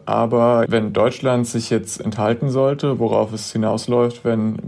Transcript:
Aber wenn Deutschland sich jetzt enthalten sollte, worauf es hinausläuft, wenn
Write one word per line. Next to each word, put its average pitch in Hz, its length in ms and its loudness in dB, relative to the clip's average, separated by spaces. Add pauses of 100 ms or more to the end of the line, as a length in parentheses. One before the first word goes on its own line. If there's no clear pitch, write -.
Aber 117 600 2
wenn 107 260 0
Deutschland 123 540 0
sich 117 240 -4
jetzt - 280 -2
enthalten 117 520 -2
sollte, 135 480 0
worauf 107 340 0
es 107 180 -8
hinausläuft, 117 720 0
wenn 110 440 0